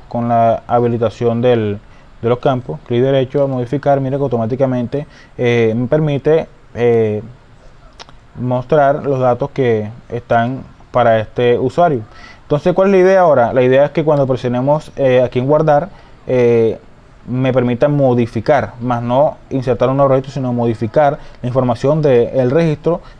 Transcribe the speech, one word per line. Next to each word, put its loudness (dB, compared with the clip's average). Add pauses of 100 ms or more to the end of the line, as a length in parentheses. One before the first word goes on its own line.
con -4
la 2
habilitación -2
del, 0 (420)
de -2
los 0
campos. -4
Clic -2
derecho 0
a 0
modificar, -2
mire -4
que -4
automáticamente, -2 (300)
eh, 2
me -2
permite, 0 (280)
eh, 0 (1120)
mostrar 0
los -2
datos 0
que -2 (180)
están -2 (260)
para 2
este 0
usuario. 0 (400)
Entonces, -2
¿cuál 2
es 2
la 4
idea 4
ahora? 2
La 2
idea 4
es -2
que -2
cuando 2
presionemos, -2
eh, 2
aquí -2
en -2
guardar, 2 (360)
eh, 2 (480)
me -2
permita 0
modificar, 0
más -4
no 0 (140)
insertar -2
un -2
nuevo 2
registro, -2
sino -6
modificar 0 (220)
la -6
información 0
del 2
registro, 0 (180)